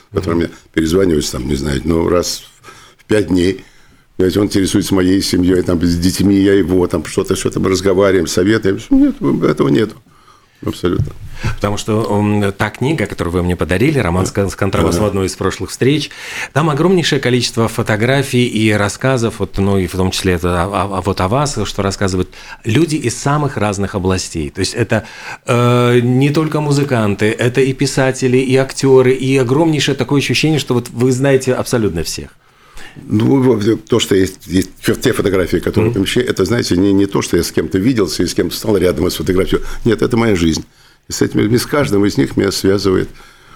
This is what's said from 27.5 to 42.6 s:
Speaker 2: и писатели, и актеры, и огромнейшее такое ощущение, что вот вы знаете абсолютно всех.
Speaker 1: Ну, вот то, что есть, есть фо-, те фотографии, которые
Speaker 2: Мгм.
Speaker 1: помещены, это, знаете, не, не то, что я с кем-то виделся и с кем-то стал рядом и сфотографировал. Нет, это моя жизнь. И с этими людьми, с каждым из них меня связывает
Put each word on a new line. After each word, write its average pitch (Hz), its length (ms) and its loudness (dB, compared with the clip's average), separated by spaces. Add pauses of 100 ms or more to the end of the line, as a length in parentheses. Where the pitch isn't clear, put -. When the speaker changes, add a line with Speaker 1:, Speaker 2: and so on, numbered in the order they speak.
Speaker 2:
и 131 100 0
писатели, 131 640 0
и 131 200 2
актеры, 131 580 4
и 135 240 0
огромнейшее 147 560 2
такое 147 260 0
ощущение, 151 380 0
что - 160 -2
вот 120 160 -2
вы 123 200 0
знаете 131 440 2
абсолютно 104 480 -2
всех. 73 300 -10 (720)
Speaker 1:
Ну, 123 340 2
вот 113 440 2
то, 113 160 0
что 101 160 0
есть, 92 320 -2
есть 87 220 0 (100)
фо-, - 160 -2
те 123 160 0
фотографии, 92 460 0
которые 104 320 0
Speaker 2:
Мгм. 123 40 -2
Speaker 1:
помещены, 98 300 0
это, - 200 -2
знаете, 110 320 0
не, 98 160 4
не 98 140 4
то, - 160 -2
что - 140 -2
я 82 80 2
с - 80 -8
кем-то 90 260 -2
виделся 98 460 0
и - 20 0
с - 80 -4
кем-то 90 200 -2
стал 107 220 0
рядом 87 300 2
и 90 40 0
сфотографировал. 90 540 0 (200)
Нет, 110 180 2
это 123 140 0
моя 113 180 2
жизнь. 82 300 0 (440)
И - 40 -14
с - 100 -2
этими - 200 0
людьми, 110 160 2
с - 80 -6
каждым 104 380 2
из 101 140 0
них - 180 -2
меня 98 140 2
связывает 95 580 0 (480)